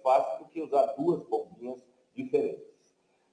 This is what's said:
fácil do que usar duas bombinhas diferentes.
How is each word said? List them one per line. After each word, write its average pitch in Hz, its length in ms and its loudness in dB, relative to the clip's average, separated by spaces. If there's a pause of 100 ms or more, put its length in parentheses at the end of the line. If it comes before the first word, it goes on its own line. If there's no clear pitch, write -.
fácil 139 420 2
do - 60 -20
que 165 100 -10
usar 139 260 2 (120)
duas 160 240 0
bombinhas 120 600 -8 (320)
diferentes. 127 540 -2 (640)